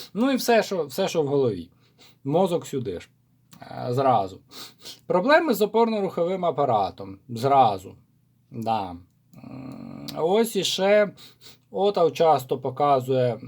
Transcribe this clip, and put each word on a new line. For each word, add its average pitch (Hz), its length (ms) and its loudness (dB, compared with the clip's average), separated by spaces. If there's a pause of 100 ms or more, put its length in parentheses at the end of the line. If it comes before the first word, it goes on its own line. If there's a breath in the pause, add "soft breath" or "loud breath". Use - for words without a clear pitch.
(140 loud breath)
Ну 247 180 0
і 262 40 0
все, 233 280 2
що, 175 220 -4
все, 175 220 -4
що 170 140 -2
в 143 60 0
голові. 123 420 0 (540 soft breath)
Мозок 165 420 0
сюди 101 340 -8
ж. - 100 -20 (520)
Е, 123 320 -8
зразу. 117 460 2 (680 loud breath)
Проблеми 269 460 2
з 185 80 -2
опорно-руховим 202 840 0
апаратом. 104 720 0 (100)
Зразу. 113 680 2 (560)
Да. 110 440 -6 (420)
М, - 720 -16 (100)
ось 202 380 2
іще 196 560 2 (600 loud breath)
ОТАВ 180 400 2
часто 143 460 2
показує 131 880 0